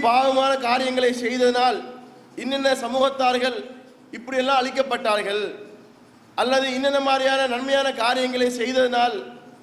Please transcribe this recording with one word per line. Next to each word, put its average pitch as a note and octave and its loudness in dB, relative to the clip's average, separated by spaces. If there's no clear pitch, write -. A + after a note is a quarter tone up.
பாவமான C4 4
காரியங்களை B3+ 2
செய்ததனால் B3 2
இன்னென்ன C4+ 0
சமூகத்தார்கள் B3+ 0
இப்படியெல்லாம் C4 0
அழிக்கப்பட்டார்கள், A3+ -2
அல்லது C4 2
இன்னென்ன C#4 0
மாதிரியான C4+ 2
நன்மையான C4+ 0
காரியங்களை B3+ 0
செய்ததனால் B3 0